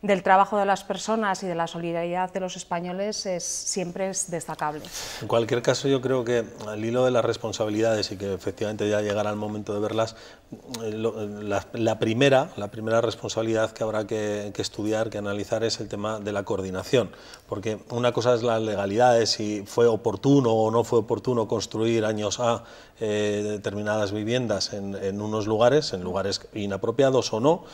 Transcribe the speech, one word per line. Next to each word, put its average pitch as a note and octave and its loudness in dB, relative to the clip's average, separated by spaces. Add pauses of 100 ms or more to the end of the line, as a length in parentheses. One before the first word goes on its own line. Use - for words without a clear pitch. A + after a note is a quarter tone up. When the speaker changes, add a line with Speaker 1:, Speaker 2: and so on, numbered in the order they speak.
Speaker 1:
del G3+ 2
trabajo G3 6
de G3 4
las G3 0
personas G3+ -2
y G3 -4
de F3 -2
la E3 -2
solidaridad F3 -4
de F#3+ -4
los F#3 -6
españoles F#3 -6
es, F3+ -4
siempre F#3 -4
es - -6
destacable. D#3 -6 (400)
Speaker 2:
En A2 -8
cualquier A#2 2
caso, C3+ 2
yo C3+ 2
creo B2+ 0
que A#2+ 2 (240)
al G#2+ -6
hilo A#2+ 2
de B2+ 6
las A#2+ 4
responsabilidades A2 0
y G2+ -8
que G2 -4
efectivamente G#2 -2
ya G#2 2
llegará G#2 0
el G#2 -2
momento G#2+ -6
de G#2 -2
verlas, G#2+ 0 (680)
eh, A2 -4
lo, A2 -2
la, G#2 -4
la A2+ 0
primera, C3 4
la G#2 -6
primera A2 0
responsabilidad A2 0
que - -6
habrá A2 -2
que, G#2 -4
que - -8
estudiar, G#2+ -2
que G#2 -6
analizar G#2 -2
es A2+ -2
el G#2+ -8
tema G#2+ -4
de G#2 -6
la G2+ -2
coordinación, F#2+ 0 (360)
porque G#2 -6 (100)
una A#2+ 0
cosa A#2+ 2
es A#2 2
la A2+ 2
legalidad, A2 4
de A2+ 4
si G#2 -2
fue A#2+ 4
oportuno A#2 4
o A2 4
no A#2 4
fue A#2 4
oportuno A2 0
construir A2+ 0
años G#2+ -2
A, A#2 0 (340)
eh, G#2 0
determinadas G#2 -2
viviendas G#2+ -2
en, G2 -6
en G2 -4
unos G#2+ -2
lugares, B2 4
en F2+ -6
lugares F#2+ -2 (120)
inapropiados A2+ 2
o A2 0
no, D3+ 4 (100)